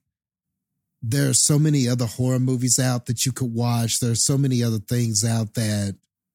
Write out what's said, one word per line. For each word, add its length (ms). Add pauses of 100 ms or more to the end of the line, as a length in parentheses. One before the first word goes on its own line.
(1040)
there 260
are 60
so 240
many 280
other 200
horror 320
movies 400
out 260
that 220
you 60
could 200
watch. 480
There 120
are 20
so 240
many 260
other 140
things 480
out 280
that 400 (400)